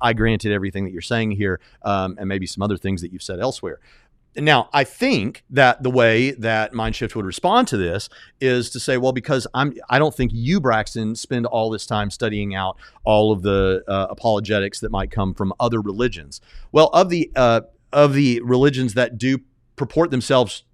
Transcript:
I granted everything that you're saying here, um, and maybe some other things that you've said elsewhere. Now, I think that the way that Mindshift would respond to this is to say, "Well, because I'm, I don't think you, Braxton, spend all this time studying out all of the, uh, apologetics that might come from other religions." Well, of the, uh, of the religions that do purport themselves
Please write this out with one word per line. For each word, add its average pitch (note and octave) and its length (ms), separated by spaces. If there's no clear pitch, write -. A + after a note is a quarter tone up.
I A#2 120
granted A2 380
everything G2 340
that F#2 60
you're F2 100
saying A2+ 300
here, G2 280
um, F#2+ 360
and G2+ 80
maybe F#2+ 180
some - 160
other G2+ 160
things F#2+ 240
that F2 120
you've F2+ 100
said F#2 160
elsewhere. G2+ 400
Now, C#3+ 380
I C#3+ 140
think E3+ 640
that C3 340
the B2+ 60
way B2 420
that A2 400
Mindshift A2 440
would G#2+ 100
respond F#3 420
to - 80
this F#2 320
is B2 300
to B2 100
say, C3 180
"Well, B2+ 140
because B2+ 420
I'm, C3+ 200
I B2+ 100
don't D3+ 160
think A#2+ 180
you, C3 280
Braxton, A2+ 540
spend A#2 300
all A2+ 240
this A2 160
time G#2+ 240
studying G#2 460
out F#2+ 220
all G#2+ 300
of F#2+ 80
the, F#2+ 480
uh, G2 200
apologetics G#2 680
that G#2+ 100
might G2 220
come F#2+ 220
from G2 260
other A#2 220
religions." G2+ 580
Well, D#3 220
of F3+ 160
the, F3 260
uh, A#2 260
of C#3+ 220
the C3 280
religions B2+ 520
that A#2+ 240
do C3 220
purport D#3+ 360
themselves B2+ 520